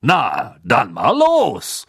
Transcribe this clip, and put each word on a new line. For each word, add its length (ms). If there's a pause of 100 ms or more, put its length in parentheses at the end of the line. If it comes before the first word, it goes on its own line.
Na, 600
dann 280
mal 240
los 720